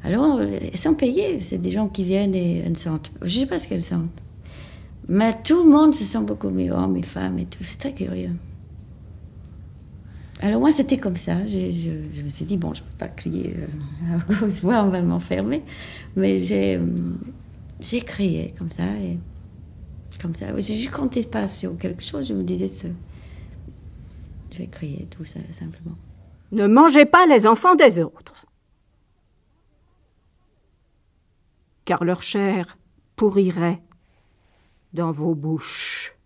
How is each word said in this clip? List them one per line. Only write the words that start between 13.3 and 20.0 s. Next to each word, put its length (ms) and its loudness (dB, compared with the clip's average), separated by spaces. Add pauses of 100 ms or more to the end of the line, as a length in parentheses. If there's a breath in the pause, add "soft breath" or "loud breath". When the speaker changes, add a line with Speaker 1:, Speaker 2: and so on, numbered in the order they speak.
Speaker 1:
euh, 600 -6
à 20 0
gauche 420 0
voix, 220 4
on 60 4
va 120 0
m'enfermer. » 640 0 (520 loud breath)
Mais 200 2
j'ai, 400 0
euh, 380 -2 (640)
j'ai 220 -4
crié 580 -2
comme 120 -6
ça, 280 -4
et 220 -4 (1000)